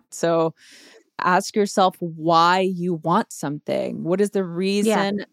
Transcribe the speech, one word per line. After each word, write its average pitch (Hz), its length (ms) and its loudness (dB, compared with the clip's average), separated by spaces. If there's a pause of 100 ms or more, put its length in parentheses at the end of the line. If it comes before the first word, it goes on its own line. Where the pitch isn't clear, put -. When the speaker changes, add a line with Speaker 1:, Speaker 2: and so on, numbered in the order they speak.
Speaker 1:
So 165 460 0 (680)
ask 180 360 0
yourself 202 420 2
why 170 640 2
you 180 340 -2
want 165 380 -2
something. 135 720 -6
What 185 160 0
is 202 100 0
the 202 80 -2
Speaker 2:
Yeah. 190 80 -2
Speaker 1:
reason 196 840 0